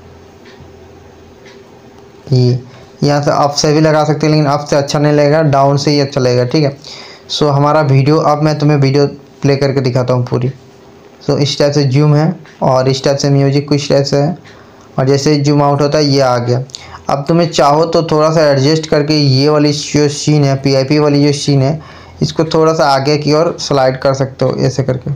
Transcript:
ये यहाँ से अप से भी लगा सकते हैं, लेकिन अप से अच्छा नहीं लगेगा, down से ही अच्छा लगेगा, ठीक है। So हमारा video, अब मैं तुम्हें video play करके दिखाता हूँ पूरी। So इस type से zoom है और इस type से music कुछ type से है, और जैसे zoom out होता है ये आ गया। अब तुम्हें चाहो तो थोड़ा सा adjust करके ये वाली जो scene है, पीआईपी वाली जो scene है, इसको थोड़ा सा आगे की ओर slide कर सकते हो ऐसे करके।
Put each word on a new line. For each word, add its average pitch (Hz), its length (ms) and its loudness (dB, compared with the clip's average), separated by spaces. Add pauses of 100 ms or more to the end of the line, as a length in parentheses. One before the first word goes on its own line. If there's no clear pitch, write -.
(2250)
ये 127 280 2 (440)
यहाँ 143 180 0
से 147 100 -2
अप 147 200 0
से 151 220 -2
भी 156 80 2
लगा 156 220 2
सकते 151 240 -2
हैं, 151 40 2
लेकिन 151 160 2
अप 143 220 -2
से 160 60 0
अच्छा 143 240 -2
नहीं 147 140 2
लगेगा, 147 280 2
down 139 360 2
से 151 140 -2
ही 143 80 0
अच्छा 139 220 -2
लगेगा, 123 240 0
ठीक 156 180 0
है। - 140 -4 (540)
So - 120 -2
हमारा 143 380 2
video, 135 360 2
अब 147 260 0
मैं 151 160 0
तुम्हें 147 180 2
video 139 280 2 (360)
play 139 140 2
करके 135 260 -2
दिखाता 123 320 -2
हूँ 123 120 -2
पूरी। 127 260 -4 (800)
So 143 80 0
इस 143 220 -2
type 143 140 0
से 147 100 0
zoom 147 320 2
है 160 200 0 (260)
और 131 280 0
इस 135 140 -2
type 139 140 0
से 143 120 -2
music 139 400 0
कुछ 143 200 -2
type 139 160 2
से 143 120 -2
है, 151 200 -2 (600)
और 131 60 0
जैसे 139 300 2
zoom 147 280 2
out 143 180 0
होता 147 160 0
है 151 80 2
ये 139 160 0
आ 123 160 2
गया। 123 260 -2 (460)
अब 143 180 -4
तुम्हें 170 220 0
चाहो 156 360 2
तो 165 180 0
थोड़ा 156 260 2
सा 160 200 2
adjust 143 380 0
करके 151 260 0
ये 143 360 2
वाली 147 240 2
जो 147 360 -2
scene 151 340 0
है, 139 120 0
पीआईपी 135 440 0
वाली 143 260 2
जो 147 80 2
scene 143 280 0
है, 151 180 -2 (420)
इसको 156 220 -2
थोड़ा 160 300 0
सा 160 120 0
आगे 139 320 0
की 147 160 -2
ओर 165 260 0
slide 131 400 -2
कर 139 140 0
सकते 131 320 -4
हो 127 140 -2
ऐसे 135 240 -2
करके। 131 320 -6